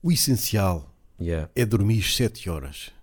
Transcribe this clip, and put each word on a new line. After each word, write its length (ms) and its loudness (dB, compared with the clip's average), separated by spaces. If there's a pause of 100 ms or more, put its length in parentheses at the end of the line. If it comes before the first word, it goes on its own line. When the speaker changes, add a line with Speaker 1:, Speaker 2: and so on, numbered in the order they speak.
Speaker 1:
O 100 2
essencial 800 0 (300)
Speaker 2:
Yeah. 340 -2
Speaker 1:
é 100 2
dormir 380 2
sete 460 -2
horas. 420 -10 (120)